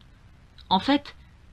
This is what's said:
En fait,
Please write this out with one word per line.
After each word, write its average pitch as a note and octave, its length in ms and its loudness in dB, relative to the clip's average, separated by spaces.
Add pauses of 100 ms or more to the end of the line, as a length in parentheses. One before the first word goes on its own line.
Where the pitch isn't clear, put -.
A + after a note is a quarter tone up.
(680)
En F#3+ 100 2
fait, - 360 -2 (380)